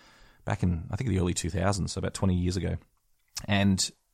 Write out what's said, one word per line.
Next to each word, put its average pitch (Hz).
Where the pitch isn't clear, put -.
back 104
in, 87
I -
think, 127
the 92
early 87
two -
thousands, 90
so -
about 92
twenty 92
years 90
ago. 87
And 101